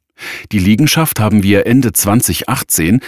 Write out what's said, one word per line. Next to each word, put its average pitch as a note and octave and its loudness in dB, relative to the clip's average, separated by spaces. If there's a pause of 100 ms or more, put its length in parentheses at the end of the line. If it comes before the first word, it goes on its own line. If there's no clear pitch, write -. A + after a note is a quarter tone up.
(520)
Die G#2 0
Liegenschaft C#3+ 2
haben G#2+ 2
wir G2 2
Ende A#2+ 2
zwanzig G2+ -2
achtzehn G#2+ -2